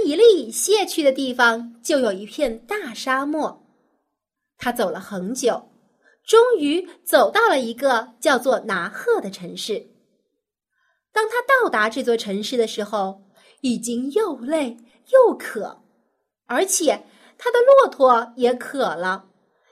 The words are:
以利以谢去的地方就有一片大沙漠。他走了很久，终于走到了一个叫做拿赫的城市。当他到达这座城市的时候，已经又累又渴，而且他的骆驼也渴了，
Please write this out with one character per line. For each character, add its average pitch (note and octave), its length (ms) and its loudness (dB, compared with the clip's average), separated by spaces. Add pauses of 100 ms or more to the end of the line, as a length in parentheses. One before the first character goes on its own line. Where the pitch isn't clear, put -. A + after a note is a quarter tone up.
以 D4+ 140 -2
利 G4+ 260 6
以 A3 80 -10
谢 F#4+ 340 0
去 - 160 -4
的 C#4 120 4
地 C4+ 200 -4
方 A#3 480 0
就 D4+ 180 0
有 A#3 120 0
一 F#3+ 140 -10
片 A3+ 400 -6
大 F#4+ 280 -8
沙 C4+ 320 -4
漠。 D4 400 -6 (920)
他 - 120 -6
走 A#3 200 -4
了 E3 100 -8
很 F#3+ 340 -10
久， A#3 360 -4 (560)
终 A#4 340 4
于 D4+ 260 -2 (200)
走 A#3 260 4
到 A4+ 160 2
了 D4+ 140 2
一 A#3 120 -6
个 B3 460 -2
叫 C#4+ 180 2
做 A#3 280 0
拿 F#3+ 240 -4
赫 A4 320 -2
的 F#3+ 100 -10
城 F3+ 240 -14
市。 - 360 -10 (1200)
当 A4 160 0
他 A#4 140 -8
到 B4+ 260 2
达 A3 200 0
这 B3 140 -6
座 A#3 140 0
城 G#3 260 -6
市 B3 140 -4
的 A3+ 100 0
时 A3 160 -8
候， G3 400 -6 (380)
已 A#3+ 180 -2
经 A#3+ 320 -6
又 F4+ 280 -2
累 B3+ 360 -4 (380)
又 A#4+ 240 8
渴， - 480 -12 (640)
而 C#4+ 180 0
且 D4+ 400 0 (320)
他 B4 140 -2
的 A#4+ 80 4
骆 C5 300 8
驼 A#3+ 480 2
也 B3 160 2
渴 A#3+ 420 -4
了， F#3 340 -6 (420)